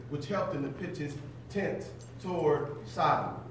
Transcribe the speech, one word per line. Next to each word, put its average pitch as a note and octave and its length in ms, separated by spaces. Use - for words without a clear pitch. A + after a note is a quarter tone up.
which - 180
helped G3 280
him C#3 80
to C#3 60
pitch - 280
his D3 180
tent - 340
toward D3+ 680
Sodom. - 460